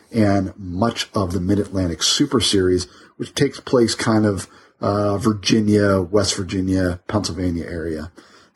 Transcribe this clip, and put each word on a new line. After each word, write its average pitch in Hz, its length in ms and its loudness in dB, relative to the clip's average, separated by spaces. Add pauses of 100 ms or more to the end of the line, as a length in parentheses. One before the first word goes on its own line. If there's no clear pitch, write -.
(140)
and 98 440 2
much 98 580 -4
of 95 160 0
the 95 100 -2
Mid-Atlantic 92 640 -2
Super 139 380 2
Series, 90 460 2 (280)
which - 180 -10
takes - 280 -2
place 120 340 2
kind 110 300 2
of, 98 220 -2 (340)
uh, 104 360 0
Virginia, 104 840 2
West 95 340 0
Virginia, 92 720 -2
Pennsylvania 90 580 -4
area. 80 460 -8 (440)